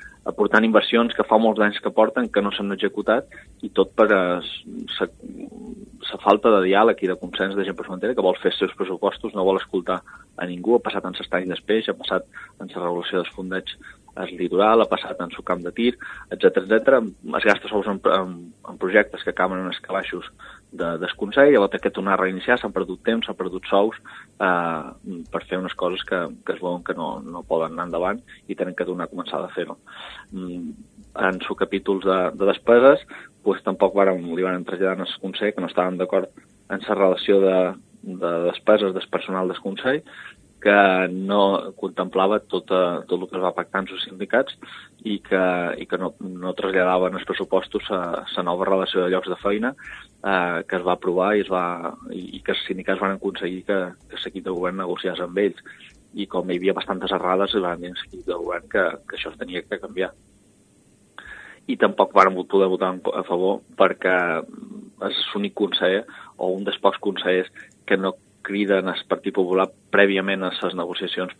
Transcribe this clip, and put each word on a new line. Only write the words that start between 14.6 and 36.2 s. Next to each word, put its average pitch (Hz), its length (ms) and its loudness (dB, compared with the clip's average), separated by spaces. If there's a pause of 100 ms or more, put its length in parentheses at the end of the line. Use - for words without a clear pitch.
ha 101 80 2
passat - 320 -4
en 85 80 -6
su - 160 -14
camp 90 160 -2
de 87 100 -6
tir, 120 200 2 (420)
etcètera, 95 320 4
etcètera. 113 320 6 (400)
Es - 80 0
gasta 101 240 2
sous 101 160 0
en, 98 140 -2 (100)
en, 92 220 2 (360)
en 92 140 -12
projectes 98 400 2
que 95 80 -4
acaben 92 320 0
en 92 80 -4
els - 120 -8
calaixos 92 440 -6 (460)
de, 85 160 -4 (100)
del 87 220 -4
Consell, 139 340 6
llavors 101 160 6
té - 120 -4
que 98 120 0
tornar 95 220 2
a 92 80 2
reiniciar, 95 340 0
s'han 104 160 -6
perdut 92 320 -4
temps, 113 200 0
s'han 98 120 -8
perdut 92 320 -6
sous, 101 240 4 (480)
eh, 87 880 -2
per 85 160 -6
fer 92 160 -4
unes 92 160 -8
coses 90 300 -2
que, 92 120 -2 (240)
que - 140 -4
es - 20 -12
veuen 87 220 -4
que 87 160 -6
no, 80 240 -6
no 85 240 -12
poden 82 320 -2
anar 87 140 -6
endavant 92 280 -2 (300)
i 98 80 -8
tenen 90 160 -4
que 90 160 -4
tornar 87 160 -4
a - 80 -14
començar 85 240 -6
a 87 160 -8
fer-ho. - 240 -8 (560)
Mm, 87 400 -10 (560)
en 92 160 -4
su 98 80 -6
capítols 95 560 -2
de, 92 100 2 (140)
de 98 160 0
despeses, 127 560 6 (400)
pues, 95 160 2
tampoc 95 320 2
varen, 95 280 4 (120)
li 90 80 0
varen 90 240 -2
traslladar 92 400 -2
al - 160 -10
Consell 101 320 -2
que 90 80 -4
no 82 80 -4
estaven 92 280 0
d'acord 92 320 0 (400)